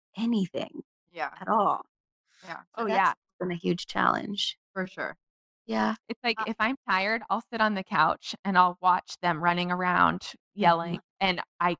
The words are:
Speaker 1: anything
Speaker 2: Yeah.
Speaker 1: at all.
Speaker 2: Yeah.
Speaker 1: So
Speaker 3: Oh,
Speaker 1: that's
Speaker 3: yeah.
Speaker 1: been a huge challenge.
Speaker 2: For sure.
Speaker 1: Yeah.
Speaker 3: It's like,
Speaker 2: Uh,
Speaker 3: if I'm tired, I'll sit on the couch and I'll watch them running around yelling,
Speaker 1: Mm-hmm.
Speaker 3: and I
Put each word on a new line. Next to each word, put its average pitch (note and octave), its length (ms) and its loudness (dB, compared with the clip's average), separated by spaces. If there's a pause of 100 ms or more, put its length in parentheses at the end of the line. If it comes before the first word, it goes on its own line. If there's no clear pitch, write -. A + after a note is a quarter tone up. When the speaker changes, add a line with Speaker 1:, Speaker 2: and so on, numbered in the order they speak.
(160)
Speaker 1:
anything G3+ 680 -4 (300)
Speaker 2:
Yeah. D#3+ 180 -6 (100)
Speaker 1:
at F#3 80 -12
all. G3 360 2 (580)
Speaker 2:
Yeah. F3 140 -12
Speaker 1:
So - 60 -18 (160)
Speaker 3:
Oh, A3+ 100 -4
Speaker 1:
that's E3+ 80 0
Speaker 3:
yeah. F#3+ 160 4 (260)
Speaker 1:
been F3+ 140 -4
a - 20 -4
huge F3 320 -2
challenge. - 720 -2 (160)
Speaker 2:
For F#3 140 -6
sure. - 280 -8 (520)
Speaker 1:
Yeah. A3 280 -2 (140)
Speaker 3:
It's A#3 160 -12
like, A3 160 -2
Speaker 2:
Uh, A3 80 -4
Speaker 3:
if A3+ 100 -4
I'm A#3 180 0 (120)
tired, G#3 400 0
I'll G#3+ 140 -2 (100)
sit A3+ 80 -4
on G#3+ 140 2
the F#3+ 100 -4
couch - 500 0 (100)
and F#3+ 120 0
I'll F3+ 240 6
watch F3+ 400 0
them E3 240 0
running F3 260 2
around F3+ 600 2 (220)
yelling, E3+ 420 2
Speaker 1:
Mm-hmm. - 320 -6
Speaker 3:
and F3 140 -2 (180)
I F3 200 0